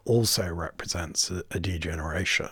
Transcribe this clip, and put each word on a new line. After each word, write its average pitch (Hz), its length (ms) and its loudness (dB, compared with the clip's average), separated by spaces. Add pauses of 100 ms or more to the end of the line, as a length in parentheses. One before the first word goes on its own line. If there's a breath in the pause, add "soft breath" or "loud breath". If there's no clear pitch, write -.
also 110 460 4
represents 82 800 -2
a, 90 220 -4
a 98 80 -2
degeneration. 82 920 0